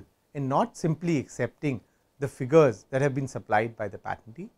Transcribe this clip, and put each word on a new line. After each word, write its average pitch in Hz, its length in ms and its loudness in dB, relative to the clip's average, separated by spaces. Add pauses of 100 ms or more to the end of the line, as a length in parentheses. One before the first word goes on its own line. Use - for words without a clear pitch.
(340)
in 139 140 -4
not 170 280 0
simply 170 420 0
accepting 123 600 -4 (380)
the 139 100 -4
figures 131 640 4
that 131 120 0
have 143 120 2
been 139 140 -4
supplied 110 480 0
by 107 120 -6
the 98 100 -14
patentee. 113 600 -12